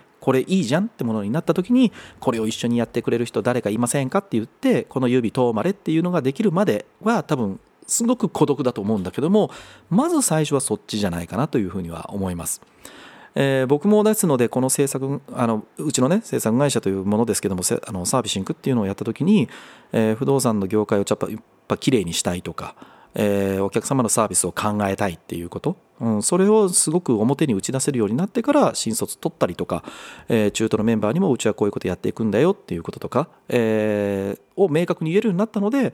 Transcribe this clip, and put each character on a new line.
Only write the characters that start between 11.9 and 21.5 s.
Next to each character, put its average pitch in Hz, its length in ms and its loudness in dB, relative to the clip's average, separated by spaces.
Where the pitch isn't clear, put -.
は 82 220 -12
思 95 180 -4
い 87 40 -4
ま 85 120 -8
す。 - 140 -8
え 135 300 2
ー、 - 20 0
僕 147 220 2
も 208 160 4
で 214 100 4
す 196 120 0
の 139 100 4
で、 120 120 2
こ 127 120 0
の 131 80 2
制 139 180 2
作、 135 340 -4
あ 127 140 0
の、 110 180 -2
う 147 120 -2
ち 131 100 0
の 127 80 4
ね、 196 140 2
制 - 160 -4
作 113 180 2
会 139 140 4
社 117 100 0
と - 80 -2
い 95 40 2
う 95 120 -2
も 104 120 2
の 113 100 2
で 107 80 0
す - 80 -2
け 104 60 -2
ど 95 80 -2
も、 90 60 -4
せ-、 - 220 -2
あ - 60 -14
の、 92 140 -6
サ 127 160 0
ー - 20 -6
ビ - 60 -6
シ - 100 -4
ン 95 60 -4
ク 160 80 -6
っ - 40 -4
て - 140 -4
い 131 40 2
う - 20 2
の 110 60 2
を 98 40 0
や 95 60 -2
っ - 20 -4
た - 100 -8
時 113 200 -4
に、 185 240 4
え 110 200 2
ー、 110 40 0
不 135 100 -4
動 139 120 2
産 113 220 0
の 98 60 -2
業 107 200 0
界 101 140 2
を 98 40 0
ち - 80 -2
ょ - 20 4
っ - 40 -4
と 98 120 -4
や 107 80 -10
っ - 20 -14